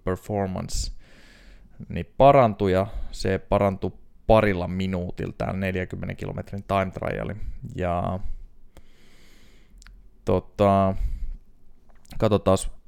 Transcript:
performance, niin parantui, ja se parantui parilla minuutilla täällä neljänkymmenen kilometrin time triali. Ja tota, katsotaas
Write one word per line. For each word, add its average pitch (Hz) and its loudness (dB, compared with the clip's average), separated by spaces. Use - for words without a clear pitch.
performance, 92 -4
niin - -6
parantui, 120 6
ja 95 2
se 95 -2
parantui 98 0
parilla 104 4
minuutilla 92 -4
täällä 95 -4
neljänkymmenen 92 -4
kilometrin 98 -10
time 95 -2
triali. - -6
Ja 90 -2
tota, 98 2
katsotaas 101 2